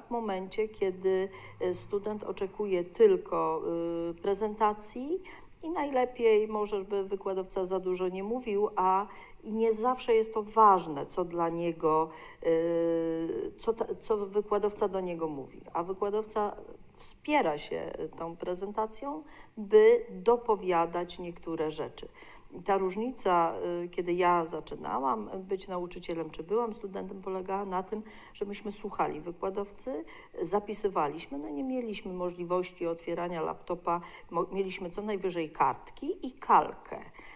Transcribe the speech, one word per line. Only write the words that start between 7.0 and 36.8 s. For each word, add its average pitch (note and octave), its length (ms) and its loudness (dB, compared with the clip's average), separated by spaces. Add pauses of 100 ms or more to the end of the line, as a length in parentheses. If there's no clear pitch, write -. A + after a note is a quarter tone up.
wykładowca F#3+ 640 -2
za F#3 140 0
dużo F#3 300 0
nie F#3+ 140 -4
mówił, G#3+ 520 0
a F#3+ 320 4 (360)
i G#3+ 100 -8
nie A3 200 4
zawsze B3 400 2
jest A3 200 4
to G#3+ 100 0
ważne, F#3 640 6
co F3+ 200 -2
dla E3+ 240 0
niego, D#3+ 600 2 (340)
e, - 40 2 (1120)
co A3+ 160 0
ta, - 120 -2 (140)
co A3 180 0
wykładowca G3+ 720 0
do F#3+ 120 -2
niego E3+ 280 -2
mówi, C#3 340 -8 (120)
a E3+ 100 0
wykładowca G#3 720 -2 (440)
wspiera A3 580 0
się - 340 -6 (260)
tą E3+ 200 -8
prezentacją, G#3+ 840 -4 (340)
by G#3+ 520 8
dopowiadać F#3 1120 2
niektóre E3 520 -4
rzeczy. - 360 -6 (440)
I F3 120 -12
ta F#3+ 140 2
różnica, F#3 800 2 (280)
y, F3 60 -6
kiedy F3 240 -2
ja F3 320 4
zaczynałam G#3 920 -2
być F#3+ 300 -6
nauczycielem, F3 640 -6
czy E3 140 -10
byłam G#3+ 300 -2
studentem, F#3+ 480 -10
polegała F#3+ 440 -4
na F#3 180 -2
tym, G#3+ 200 -6 (300)
że G#3 120 -4
myśmy G3+ 260 -8
słuchali F3 500 -4
wykładowcy, G3+ 840 -6 (360)
zapisywaliśmy, F#3+ 960 0
no D4+ 120 -6
nie C#4+ 140 -4
mieliśmy A#3 500 -4
możliwości F3+ 720 -2
otwierania E3+ 540 -4
laptopa, E3+ 600 -2 (280)
mo-, F3 220 0
mieliśmy F#3+ 380 -2
co G3+ 120 -6
najwyżej F3+ 480 -2
kartki - 800 -2
i B3 40 -6
kalkę. - 680 2 (360)